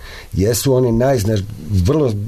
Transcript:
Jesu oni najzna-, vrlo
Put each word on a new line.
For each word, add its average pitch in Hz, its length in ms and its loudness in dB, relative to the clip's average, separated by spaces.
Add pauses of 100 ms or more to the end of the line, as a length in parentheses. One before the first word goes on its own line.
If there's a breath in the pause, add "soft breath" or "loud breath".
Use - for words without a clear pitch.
(360 loud breath)
Jesu 117 380 2
oni 127 180 2
najzna-, 113 500 2 (280)
vrlo 110 420 2 (160)